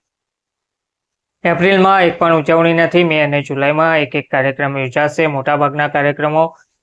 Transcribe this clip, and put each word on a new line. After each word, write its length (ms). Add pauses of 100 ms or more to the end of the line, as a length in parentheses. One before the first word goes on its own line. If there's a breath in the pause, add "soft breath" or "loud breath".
(1400)
એપ્રિલમાં 580
એક 180
પણ 160
ઉજવણી 380
નથી. 300
મે 180
અને 200
જુલાઈમાં 560
એક 180
એક 160
કાર્યક્રમ 460
યોજાશે. 500
મોટાભાગના 600
કાર્યક્રમો 680 (260 soft breath)